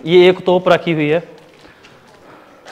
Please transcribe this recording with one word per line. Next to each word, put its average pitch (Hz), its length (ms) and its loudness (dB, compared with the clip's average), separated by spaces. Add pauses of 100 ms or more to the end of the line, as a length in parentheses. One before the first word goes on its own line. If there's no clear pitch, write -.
ये 180 240 4
एक 180 160 0
तोप 185 240 -2
रखी 175 240 -2
हुई 151 140 -4
है 165 160 -4 (1500)